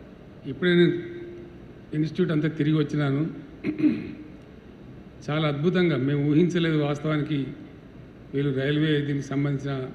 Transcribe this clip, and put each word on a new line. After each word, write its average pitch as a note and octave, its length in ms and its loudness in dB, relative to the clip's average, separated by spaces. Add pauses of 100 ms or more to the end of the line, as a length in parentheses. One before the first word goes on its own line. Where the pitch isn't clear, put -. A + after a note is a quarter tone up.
(460)
ఇప్పుడే F3 280 2
నేను F3 180 8 (1000)
ఇన్‌స్టిట్యూట్ D#3+ 360 0
అంతా D#3 180 2
తిరిగి D3+ 280 2
వచ్చినాను. D3 540 0 (2000)
చాలా D#3 180 2
అద్భుతంగా, D#3+ 480 2
మేము C#3+ 340 2
ఊహించలేదు E3 460 4
వాస్తవానికి D3 720 0 (880)
వీళ్ళు C#3 260 0
రైల్వే D3 400 2
దీనికి C#3 260 -2
సంబంధించిన C#3 680 -2